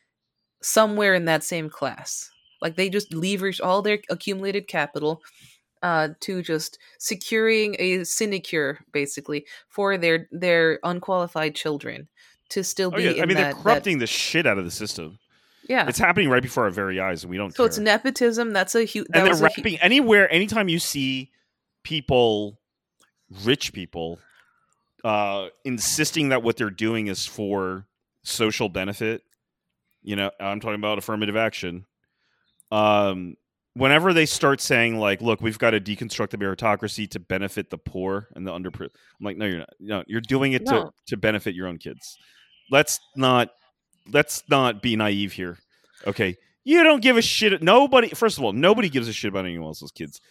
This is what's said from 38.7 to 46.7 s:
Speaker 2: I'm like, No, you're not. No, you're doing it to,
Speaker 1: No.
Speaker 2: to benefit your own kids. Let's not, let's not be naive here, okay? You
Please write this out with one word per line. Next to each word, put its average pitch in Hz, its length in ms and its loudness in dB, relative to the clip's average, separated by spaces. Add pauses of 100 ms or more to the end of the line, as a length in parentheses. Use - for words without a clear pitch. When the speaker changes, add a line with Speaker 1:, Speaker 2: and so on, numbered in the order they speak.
Speaker 2:
I'm - 360 -20
like, 98 120 -8
No, 107 80 -4
you're 90 140 -2
not. - 100 -12 (100)
No, 98 280 -6
you're 113 140 -4
doing 135 320 0
it 127 140 0
to, 269 40 2
Speaker 1:
No. - 200 0 (160)
Speaker 2:
to 110 100 -6
benefit 104 380 -2
your 92 120 -8
own 87 100 -10
kids. - 400 -16 (540)
Let's 143 280 4 (160)
not, 127 340 4 (640)
let's - 380 2
not 123 320 2
be 117 140 0
naive 101 380 0
here, 87 240 -8 (480)
okay? 98 320 -2 (260)
You 330 200 6